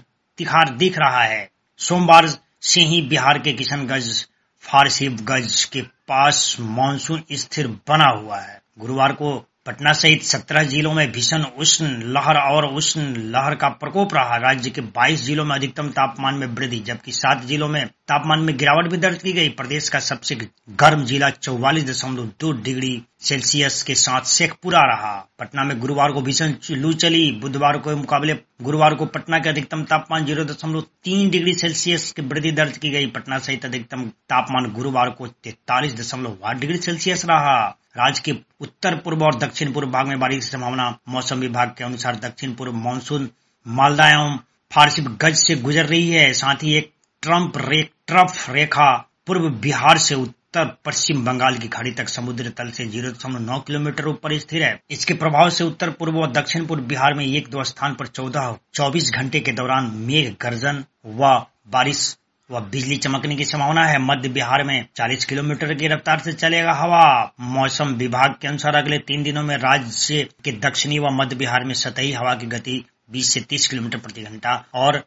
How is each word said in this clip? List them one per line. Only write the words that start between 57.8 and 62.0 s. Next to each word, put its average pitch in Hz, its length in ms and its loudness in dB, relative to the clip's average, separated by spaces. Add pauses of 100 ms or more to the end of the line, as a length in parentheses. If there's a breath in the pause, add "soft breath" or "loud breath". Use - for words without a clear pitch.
पर 123 140 -8
चौदह, 131 500 -6 (160)
चौबीस 147 420 0
घंटे 135 240 -2
के 135 120 -2
दौरान 127 420 0
मेघ 120 480 0
गर्जन 131 440 -4 (200)
व 120 400 2 (220)
बारिश 131 480 0 (360)